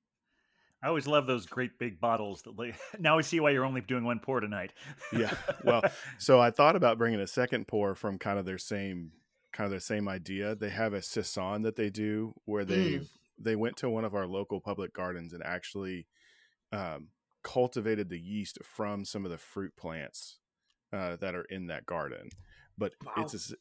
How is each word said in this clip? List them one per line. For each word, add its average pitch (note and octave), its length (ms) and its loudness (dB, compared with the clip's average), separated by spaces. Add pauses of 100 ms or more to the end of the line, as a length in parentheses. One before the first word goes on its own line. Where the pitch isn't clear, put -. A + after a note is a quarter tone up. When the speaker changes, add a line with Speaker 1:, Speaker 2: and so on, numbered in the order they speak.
(840)
Speaker 1:
I C3+ 40 -2
always D3+ 200 0
love D3 200 4
those B2 180 0
great - 320 -4
big G#2+ 240 -4
bottles G#2+ 420 0
that, A2 140 -16
like, A#2 180 -6 (120)
<laughs> - 120 -14
now D#3+ 180 6
I D#3 40 6
see D#3+ 180 0
why D3 120 6
you're C3 140 4
only C3 160 0
doing B2 220 0
one A#2 160 0
pour C3 200 0
tonight. G#2 380 -4
<laughs> - 360 -12
Speaker 2:
Yeah. A2+ 200 2 (300)
Well, A#2 200 6 (360)
so C3 200 10
I A#2+ 120 8
thought D3+ 240 8
about A#2+ 220 6
bringing A#2 220 2
a G2 80 0
second B2 400 0
pour G2+ 280 2
from G2 220 -2
kind G2+ 220 0
of F#2+ 60 -4
their F#2 120 -4
same, F#2+ 540 -4 (400)
kind G#2+ 140 -2
of G2 60 0
their F#2+ 80 -2
same G#2 280 -2
idea. G2 480 -4
They G#2 140 -4
have G#2+ 240 0
a G2 80 -2
saison G#2 640 -2
that A2 120 0
they G#2+ 140 0
do G#2+ 440 -2 (120)
where G#2 180 -2
Speaker 3:
Mm. G2 40 -4
Speaker 2:
they, F#2+ 320 2 (520)
they A2 40 4
went A2+ 220 -2
to C3 120 -2
one A2 160 0
of G#2 100 -4
our G2 100 0
local G2 360 -4
public F#2+ 320 -4
gardens F2+ 400 -6
and E2 100 -10
actually, F2+ 640 -6 (640)
um, D#2+ 380 -6 (340)
cultivated A2 640 0
the F2 100 -8
yeast G2 440 -6
from G#2 400 -6
some G2 220 -6
of F2 60 -6
the D#2+ 60 -6
fruit - 380 -10
plants, - 640 -10 (540)
uh, F2+ 240 -4
that F#2 180 -6
are F2 140 -6
in F#2 180 -8
that D#2 180 -8
garden. C#2 440 -6 (480)
But G2+ 160 -2 (120)
Speaker 3:
Wow. A2+ 120 -12
Speaker 2:
it's A2 160 -4
a G#2+ 40 -10
s-, - 240 -10